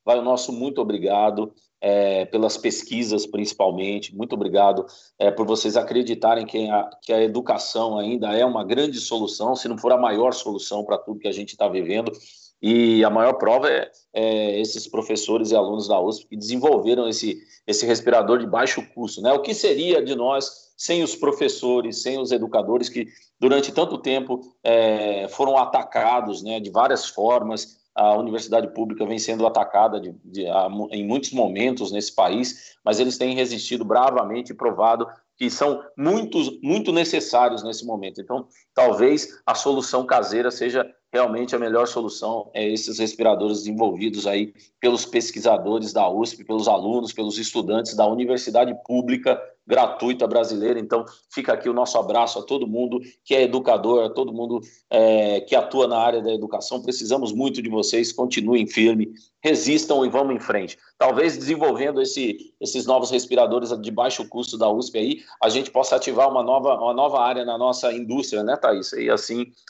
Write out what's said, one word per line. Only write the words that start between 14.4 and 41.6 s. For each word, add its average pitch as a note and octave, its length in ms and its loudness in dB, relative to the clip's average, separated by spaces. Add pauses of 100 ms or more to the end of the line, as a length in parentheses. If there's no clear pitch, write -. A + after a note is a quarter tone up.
esses A2 280 -4
professores A2 640 -2
e A#2 40 4
alunos G#2 320 0
da G2 140 2
usp G#2+ 260 -4
que - 80 -14
desenvolveram A#2 720 2
esse, A2 320 -4 (280)
esse G#2+ 180 -2
respirador A#2 540 4
de A#2 80 -6
baixo A#2 360 0 (120)
custo, A2+ 260 -10
né? A#2+ 100 2
O C#3 120 2
que G#3+ 100 -4
seria E3 500 2
de C3 120 -4
nós C3 600 -4
sem E3+ 280 -2
os - 120 -4
professores, B2+ 840 0
sem C3 180 -4
os B2+ 120 -4
educadores A#2+ 580 0
que A#2+ 160 -6 (340)
durante C#3 320 2
tanto E3 280 0
tempo, B2+ 420 -2 (220)
é, G#2+ 640 2
foram C3+ 280 0
atacados, A#2 840 0
né, A2 180 -6
de G2+ 120 -10
várias B2 360 2
formas? A2 720 0 (160)
A G#2 240 4
universidade A2 560 0
pública G#2+ 320 -4
vem A2 140 -4
sendo A2+ 260 -2
atacada G#2+ 560 2
de, F2 140 -12 (100)
de, F#2 220 -8
a, F#2 200 2 (240)
em G#2 140 -6
muitos C3+ 260 -4
momentos A#2 600 -2
nesse G#2 240 -6
país, G#2 680 -2
mas G#2+ 160 2
eles B2+ 200 0
têm B2+ 160 -2
resistido A#2+ 500 -4
bravamente B2 640 0
e A2 40 -14
provado A2+ 520 0 (300)
que B2+ 140 -2
são C#3+ 320 -2 (120)
muito, F#3 440 -2 (240)
muito F3 280 0
necessários B2 720 2
nesse A2+ 220 -10
momento. G2+ 340 -8
Então, B2 280 -8 (260)
talvez B2+ 720 4
a A#2 80 2
solução C3 540 -2
caseira A#2 420 2
seja B2 420 -2 (220)
realmente B2 420 0
a A#2 40 0
melhor A#2 280 2